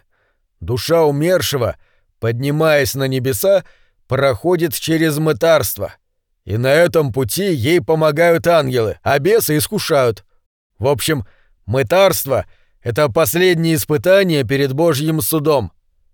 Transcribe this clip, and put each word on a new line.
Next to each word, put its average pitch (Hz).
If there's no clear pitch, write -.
Душа 127
умершего, 147
поднимаясь 143
на 135
небеса, 131
проходит 143
через 160
мытарство. 151
И 98
на 127
этом 160
пути 165
ей 151
помогают 160
ангелы, 127
а 139
бесы 170
искушают. 143
В 107
общем, 139
мытарство — 131
это 143
последнее 165
испытание 156
перед 135
Божьим 156
судом». 147